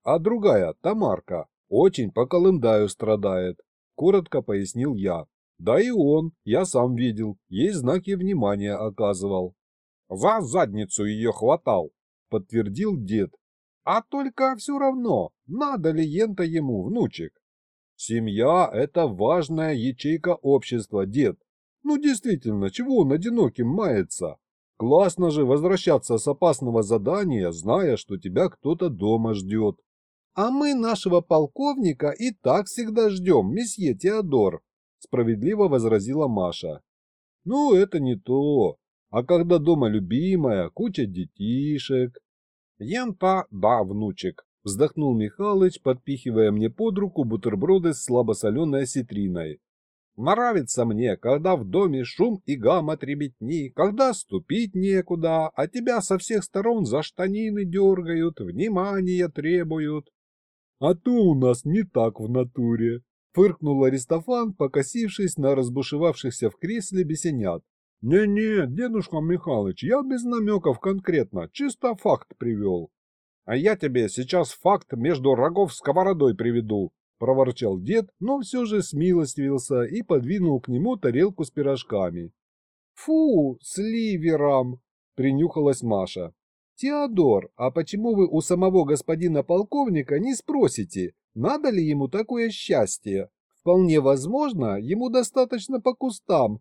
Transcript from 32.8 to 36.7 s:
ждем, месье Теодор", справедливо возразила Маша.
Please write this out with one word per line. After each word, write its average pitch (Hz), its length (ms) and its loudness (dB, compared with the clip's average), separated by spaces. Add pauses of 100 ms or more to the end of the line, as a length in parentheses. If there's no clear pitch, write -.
ждем, 175 440 2
месье 196 400 -2
Теодор", 135 680 0 (420)
справедливо 123 640 0
возразила 123 600 2
Маша. 87 540 -4 (640)